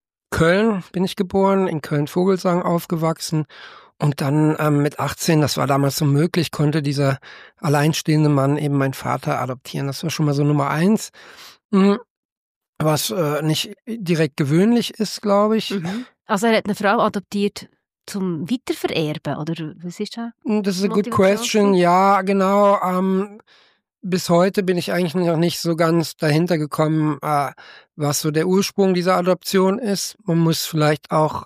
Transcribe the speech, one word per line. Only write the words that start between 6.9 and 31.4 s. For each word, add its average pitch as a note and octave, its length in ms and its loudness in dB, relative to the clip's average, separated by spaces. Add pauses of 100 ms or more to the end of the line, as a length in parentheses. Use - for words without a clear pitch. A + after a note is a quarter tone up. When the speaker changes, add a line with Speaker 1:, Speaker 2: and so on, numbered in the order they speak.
Speaker 1:
alleinstehende D3+ 720 0
Mann C#3+ 300 2
eben C#3+ 180 -2
meinen C3+ 180 0
Vater C3 460 -4
adoptieren. C3 460 -8
Das C#3 180 -8
war D#3 60 -4
schon - 160 -2
mal C#3+ 80 0
so C#3+ 100 0
Nummer D3 240 0
eins, F3 400 0 (640)
mhm, G2 280 4 (800)
was, D#3 360 0
äh, D3+ 280 -2
nicht D#3 320 -2 (140)
direkt E3+ 500 -2
gewöhnlich F#3+ 640 2
ist, - 240 -6
glaub G#3 300 2
ich. G#3+ 180 -2
Speaker 2:
Mhm. G3 360 -6 (200)
Also G#3+ 220 0
er A3 80 4
hat F3+ 80 0
eine G3+ 100 -4
Frau G#3 240 0
adoptiert G3+ 720 -4 (360)
zum F#3 460 -6
Weitervererben, D#3 840 -4
oder D#3 440 -8
was F3 200 -14
ist - 160 -8
das? A#3 160 -10 (120)
Speaker 1:
Das G3+ 320 -2
ist F#3 60 -4
a G3+ 60 0
good G#3 180 0
Speaker 2:
Motivation? A#3 60 -8
Speaker 1:
question. G3+ 600 2
Ja, F#3 480 4
genau. G3 600 4
Ähm, F#3+ 560 -2 (640)
bis F3+ 260 -4
heute F#3 360 2
bin F3+ 120 0
ich - 160 -4
eigentlich F3 220 0
noch E3+ 220 0
nicht E3+ 240 0
so E3 160 -2
ganz E3 400 0
dahinter D#3+ 420 2
gekommen, D3+ 640 0
äh, D3 300 -2 (420)
was D3 260 -2
so D#3 120 -2
der D#3+ 160 0
Ursprung F#3+ 440 2
dieser F3+ 220 0
Adoption F#3 640 0
ist. G3+ 460 -6
Man E3 140 2
muss E3 280 2
vielleicht D3+ 460 0
auch, D#3 340 0